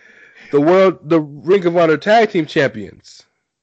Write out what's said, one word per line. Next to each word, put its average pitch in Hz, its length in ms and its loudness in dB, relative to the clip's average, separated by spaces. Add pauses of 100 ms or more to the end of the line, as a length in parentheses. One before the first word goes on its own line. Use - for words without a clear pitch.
(520)
The 143 100 0
world, 180 480 2
the 165 100 2
Ring 151 460 -2
of 170 120 -2
Honor 160 200 2
Tag 214 320 0
Team 165 160 -4
Champions. 113 760 -6 (400)